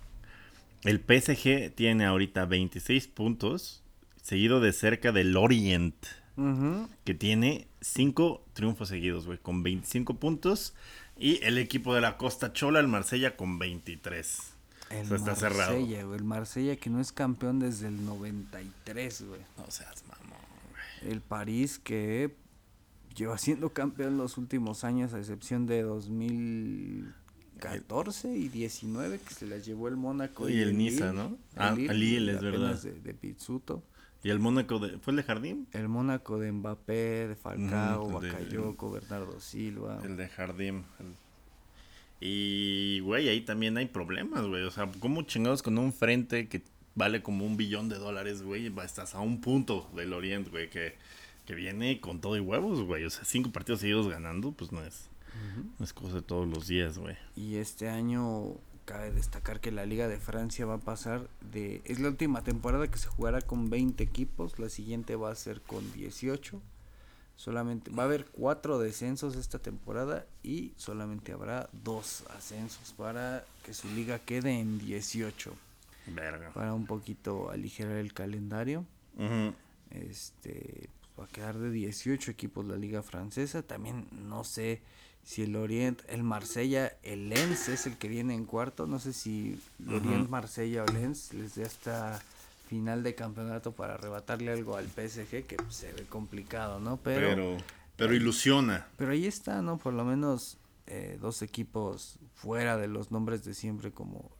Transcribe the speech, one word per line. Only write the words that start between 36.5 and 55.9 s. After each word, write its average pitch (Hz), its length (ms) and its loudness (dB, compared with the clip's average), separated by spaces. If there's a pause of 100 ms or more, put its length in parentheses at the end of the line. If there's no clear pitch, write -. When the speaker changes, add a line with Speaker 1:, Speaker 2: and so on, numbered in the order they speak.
Speaker 2:
Mbappé, 113 760 -2
de 107 80 -6
Falcao, 107 680 0
Speaker 1:
Ujú, 92 140 -2
el 87 40 -4
de, 90 80 -2
Speaker 2:
Bakayoko, 104 640 -4
Speaker 1:
el, 101 60 -6
Speaker 2:
Bernardo 98 400 -8
Silva. 107 640 -6
Speaker 1:
el 95 100 -6
de 92 140 -6
Jardim, 95 540 -4 (160)
el... 92 80 -12 (1160)
y, 202 760 2
güey, 110 300 2
ahí 110 120 4
también 110 360 0
hay 127 100 2
problemas, 104 580 -2
güey. 92 180 0
O 90 80 -2
sea, 101 180 -2 (100)
¿cómo 147 240 0
chingados 123 400 2
con 110 160 4
un 131 120 4
frente 117 560 4
que - 140 -4 (320)
vale 101 300 2
como 101 220 0
un 107 120 0
billón 107 320 0
de 104 80 -4
dólares, 101 460 -4
güey? 104 260 -4
Va, 92 160 -6
estás - 300 -10
a 95 60 -4
un 117 200 0
punto 123 540 2
del 87 180 -2
Orient, 95 360 -2
güey, 82 200 -4
que, 85 260 -4 (520)
que 90 80 -8
viene 101 440 -2
con 85 220 -8
todo 101 160 0
y - 20 2
huevos, 135 440 2
güey. 82 220 0
O 82 40 -2
sea, - 160 -8
cinco 127 260 2
partidos 104 300 -2
seguidos 104 260 4
ganando, 85 440 -2
pues 87 200 -10
no 80 120 -6
es, - 260 -14 (200)
Speaker 2:
Ujú. 107 380 -8 (120)
Speaker 1:
no - 40 -6
es - 100 -8